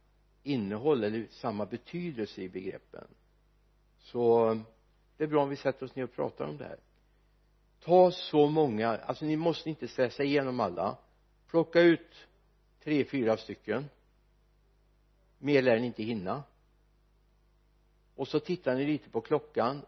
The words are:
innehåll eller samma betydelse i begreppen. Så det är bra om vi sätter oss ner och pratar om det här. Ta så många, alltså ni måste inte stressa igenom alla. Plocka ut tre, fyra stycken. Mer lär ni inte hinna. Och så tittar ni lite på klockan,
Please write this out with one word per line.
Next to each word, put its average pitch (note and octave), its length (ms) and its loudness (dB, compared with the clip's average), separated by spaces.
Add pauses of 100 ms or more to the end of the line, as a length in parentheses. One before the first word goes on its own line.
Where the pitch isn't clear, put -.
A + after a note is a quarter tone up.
(440)
innehåll A#2+ 600 -2
eller G#2+ 280 -4
samma G#2+ 340 -6
betydelse A#2+ 760 -10
i F#2 80 -10
begreppen. F#2 580 -14 (920)
Så A#2 540 4 (640)
det D3+ 60 -2
är D3+ 40 -2
bra D3+ 160 2
om C#3 60 -2
vi C#3 60 -6
sätter C3+ 300 -4
oss B2+ 100 -18
ner C3 80 -6
och A#2+ 100 -10
pratar C#3+ 320 -6
om D3 120 -10
det C#3 60 -14
här. - 160 -14 (1000)
Ta F3+ 320 6
så D3 360 2
många, A#2 500 0
alltså - 280 -8
ni D#3 100 0
måste D#3+ 340 -2
inte C#3 180 -10
stressa B2+ 360 -4
igenom C3+ 360 0
alla. F#2 380 -2 (500)
Plocka E3 340 2
ut - 460 2 (560)
tre, D3+ 220 0
fyra A2 320 0
stycken. G#2+ 480 -8 (1500)
Mer C#3 240 4
lär A#2+ 180 4
ni B2 60 -2
inte A2+ 180 -6
hinna. A2 400 -4 (1700)
Och C3+ 120 -6
så D3+ 120 -2
tittar C#3+ 360 -2
ni C#3 100 -2
lite D3 240 -2
på A#2 120 -4
klockan, C#3 680 -2